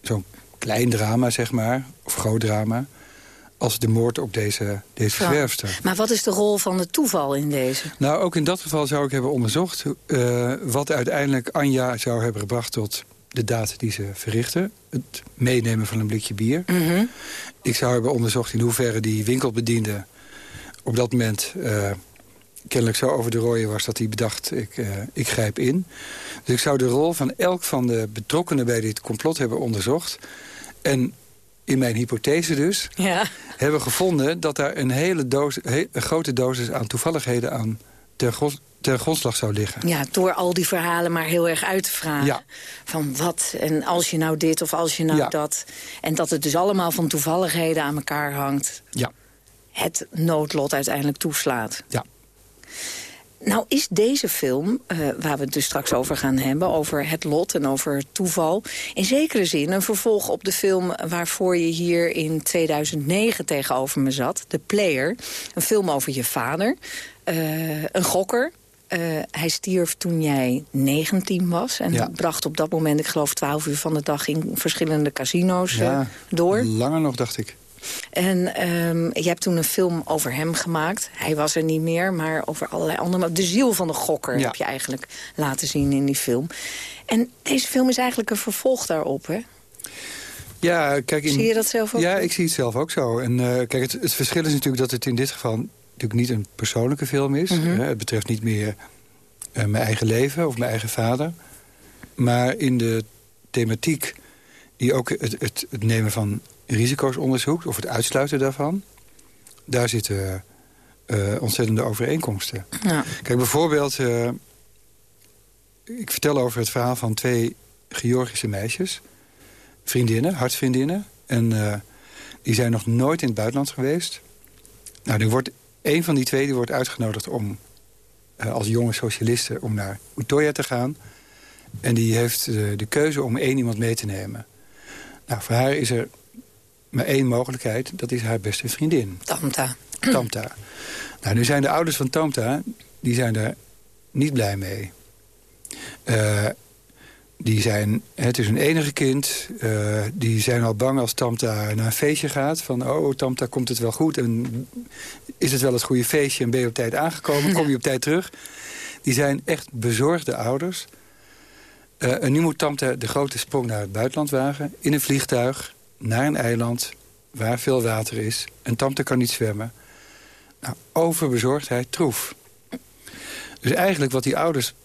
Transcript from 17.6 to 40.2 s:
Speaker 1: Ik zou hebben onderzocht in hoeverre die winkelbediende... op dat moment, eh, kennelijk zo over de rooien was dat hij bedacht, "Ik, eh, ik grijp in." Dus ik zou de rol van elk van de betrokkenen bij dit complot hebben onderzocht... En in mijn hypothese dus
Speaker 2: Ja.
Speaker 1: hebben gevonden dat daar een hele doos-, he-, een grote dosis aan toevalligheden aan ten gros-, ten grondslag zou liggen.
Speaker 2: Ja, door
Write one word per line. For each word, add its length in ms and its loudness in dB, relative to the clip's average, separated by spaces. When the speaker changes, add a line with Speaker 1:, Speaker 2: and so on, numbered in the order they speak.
Speaker 1:
Ik 140 0
zou 180 2
hebben 180 2
onderzocht 420 0
in 60 0
hoeverre 400 2
die 260 0
winkelbediende... 800 0
op 120 -2
dat 160 2
moment, 420 0
eh, 280 0
kennelijk 300 2
zo 120 2
over 220 0
de 60 0
rooien 320 2
was 160 -2
dat 120 -4
hij 120 0
bedacht, 420 -4
"Ik, 260 -4
eh, 100 -4
ik 140 -2
grijp 320 0
in." 260 2
Dus 120 0
ik 60 0
zou 160 2
de 100 4
rol 260 4
van 240 -2
elk 260 2
van 240 0
de 260 2
betrokkenen 520 0
bij 160 2
dit 200 -4
complot 360 -2
hebben 220 0
onderzocht... 580 -2
En 320 2
in 140 2
mijn 180 2
hypothese 600 2
dus 400 0
Speaker 2:
Ja. 280 2
Speaker 1:
hebben 240 2
gevonden 580 2
dat 160 0
daar 220 -2
een 140 0
hele 360 2
doos-, 340 2
he-, 300 0
een 100 -2
grote 320 0
dosis 380 0
aan 160 -4
toevalligheden 640 0
aan 280 -4
ten 180 2
gros-, 260 -2
ten 180 2
grondslag 360 0
zou 180 0
liggen. 340 -2
Speaker 2:
Ja, 240 0
door 220 4